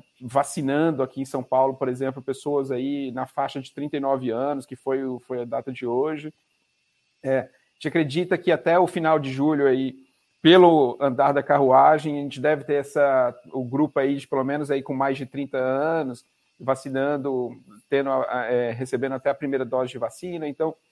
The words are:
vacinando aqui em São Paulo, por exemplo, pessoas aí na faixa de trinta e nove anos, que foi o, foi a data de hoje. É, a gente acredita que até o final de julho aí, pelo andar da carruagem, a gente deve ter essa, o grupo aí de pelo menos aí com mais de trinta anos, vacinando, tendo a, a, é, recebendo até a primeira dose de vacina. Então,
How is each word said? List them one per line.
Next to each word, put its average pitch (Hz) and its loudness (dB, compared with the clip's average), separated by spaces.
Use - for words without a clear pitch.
vacinando 139 0
aqui 131 -6
em 135 -6
São 131 -6
Paulo, 131 0
por 131 -4
exemplo, 131 -6
pessoas 135 -4
aí 135 -6
na 127 -8
faixa 139 -6
de 131 -14
trinta 147 -8
e - -4
nove 135 -2
anos, 135 -4
que 131 -16
foi 135 -4
o, 127 -6
foi 123 -8
a 120 -8
data 123 -8
de 123 -10
hoje. 147 -4
É, 131 2
a - -12
gente - -10
acredita 165 0
que 175 -2
até 165 2
o 185 6
final 160 0
de 135 -4
julho 143 2
aí, 131 2
pelo 160 8
andar 139 4
da 143 2
carruagem, 143 6
a - -4
gente 135 -8
deve 147 0
ter 147 -2
essa, 135 2
o 135 -6
grupo 135 0
aí 139 2
de 139 -10
pelo 135 -2
menos 143 -4
aí 139 -2
com 143 -8
mais 135 -2
de 143 -8
trinta 139 -8
anos, 135 -2
vacinando, 135 -4
tendo 139 0
a, 127 -2
a, 113 -6
é, 120 -2
recebendo 131 -6
até 135 -2
a 139 -4
primeira 135 -4
dose 127 -4
de 131 -16
vacina. 156 -8
Então, 160 -4